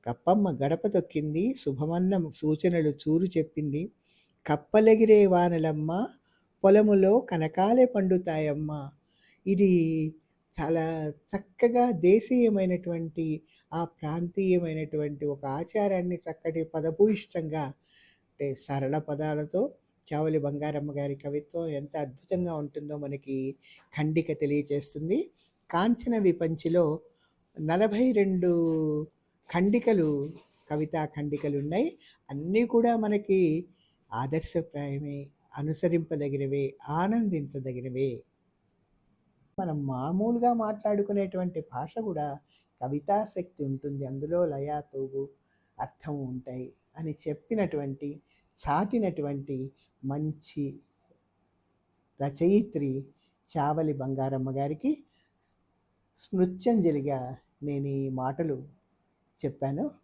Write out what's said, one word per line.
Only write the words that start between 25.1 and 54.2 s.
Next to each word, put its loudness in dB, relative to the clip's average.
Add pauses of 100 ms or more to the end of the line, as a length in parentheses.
కాంచన 0
విపంచిలో 2 (600)
నలభై 2
రెండు 2 (500)
ఖండికలు, 2 (380)
కవితా -2
ఖండికలు -4
ఉన్నాయి. -2 (320)
అన్నీ 0
కూడా 2
మనకి 2 (480)
ఆదర్శప్రాయమే, -6 (280)
అనుసరింపదగినవే, -2 (140)
ఆనందించదగినవే. -4 (1400)
మనం -4
మామూలుగా 0
మాట్లాడుకునేటువంటి -2
భాష -10
కూడా -6 (440)
కవితాశక్తి -4
ఉంటుంది. -6
అందులో 0
లయ, -4 (140)
తూగు, -6 (520)
అర్థం -8
ఉంటాయి -10 (240)
అని -6 (140)
చెప్పినటువంటి, -4 (480)
చాటినటువంటి -2 (340)
మంచి -6 (1400)
రచయిత్రి 0 (540)
చావలి 0
బంగారమ్మ -4